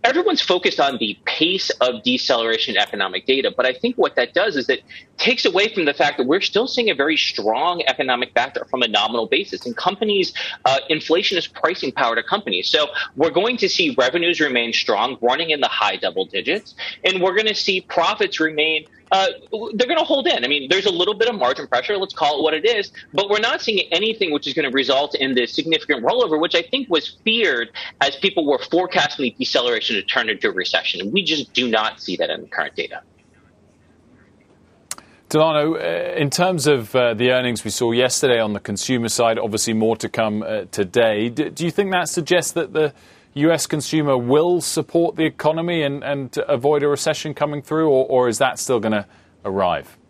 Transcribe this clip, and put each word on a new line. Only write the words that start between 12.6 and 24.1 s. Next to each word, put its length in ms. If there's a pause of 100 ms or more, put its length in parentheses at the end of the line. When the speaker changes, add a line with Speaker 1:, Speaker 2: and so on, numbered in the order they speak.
Speaker 1:
So 180 (300)
we're 140
going 260
to 100
see 300
revenues 420
remain 320
strong, 480
running 300
in 100
the 80
high 300
double 260
digits. 520 (280)
And 180
we're 140
gonna 200
see 260
profits 580
remain, 460 (260)
uh, 160 (460)
they're 140
gonna 160
hold 240
in. 180
I 20
mean, 220
there's 160
a 60
little 240
bit 120
of 80
margin 320
pressure. 300
Let's 160
call 260
it 40
what 100
it 120
is. 260 (220)
But 160
we're 100
not 220
seeing 300
anything 400